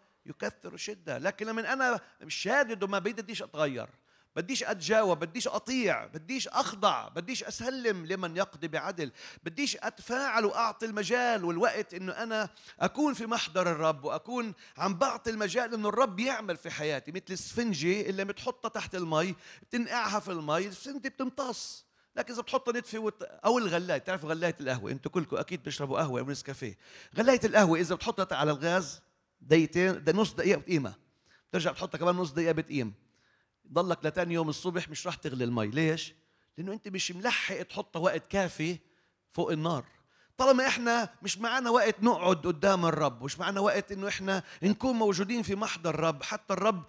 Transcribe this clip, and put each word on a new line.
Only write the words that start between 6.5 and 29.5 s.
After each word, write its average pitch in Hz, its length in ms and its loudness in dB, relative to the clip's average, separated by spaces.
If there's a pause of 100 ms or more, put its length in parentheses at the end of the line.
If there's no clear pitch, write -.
بديش 190 360 -6
أسلم 226 640 -4
لمن 175 320 -4
يقضي 170 300 -4
بعدل، 156 440 -6 (320)
بديش 202 340 -4
أتفاعل 233 680 -2
وأعطي 226 400 -2
المجال 220 600 0
والوقت 175 480 0
إنه 185 180 -8
أنا 220 380 -4 (300)
أكون 277 340 2
في 233 120 -6
محضر 180 460 0
الرب، 156 320 0
وأكون 220 500 -4 (240)
عم 185 160 0
بعطي 254 360 -2
المجال 226 440 -2
إنه 214 160 -2
الرب 208 300 2
يعمل 220 380 -2
في 170 140 -12
حياتي. 151 400 -4
مثل 185 180 -8
السفنجة 190 800 0
اللي 196 160 -2
بتحطها 220 440 -6
تحت 202 260 -6
المي، 170 400 0 (260)
بتنقعها 226 580 -2
في 196 120 -6
المي، 165 360 0
السفنجة 269 400 -10
بتمتص. - 800 -6 (260)
لكن 247 180 -4
إذا 233 80 -4
بتحطها 247 300 0
نتفة 226 280 -4
وت-، 214 240 -4
أو - 340 2
الغلاية، 175 400 2
تعرفوا 156 320 -4
غلاية 160 320 0
القهوة، 123 300 -2
أنتوا 135 200 -6
كلكم - 260 -2
أكيد 160 240 -4
بتشربوا 139 380 -4
قهوة 131 220 0
أو 131 80 -6
نسكافيه. 131 480 -8 (400)
غلاية 240 260 6
القهوة 180 360 8
إذا 175 160 2
بتحطها 185 420 -2
على 151 140 4
الغاز 170 500 0 (400)
دقيقتين، 170 600 4